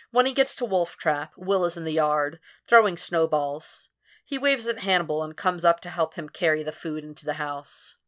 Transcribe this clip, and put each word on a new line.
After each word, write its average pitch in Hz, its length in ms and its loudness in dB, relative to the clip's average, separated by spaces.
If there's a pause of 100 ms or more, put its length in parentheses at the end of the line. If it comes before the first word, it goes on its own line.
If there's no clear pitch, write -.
(100)
When 247 160 4
he 269 60 -2
gets 262 240 0
to 254 80 -4
Wolf 185 320 0
Trap, 151 400 -2
Will 185 280 0
is 170 120 -2
in 170 80 -8
the 160 80 -4
yard, 151 480 0 (260)
throwing 214 300 6
snowballs. 151 920 -2 (340)
He 269 140 -6
waves 262 280 0
at 233 140 -4
Hannibal 170 420 0
and 156 140 -8
comes 175 280 -2
up 170 180 6
to 175 80 -12
help 165 240 -2
him 156 140 -8
carry 156 360 0
the 147 80 -4
food 156 320 -6
into 151 200 -16
the 151 100 -4
house. 147 600 -8 (140)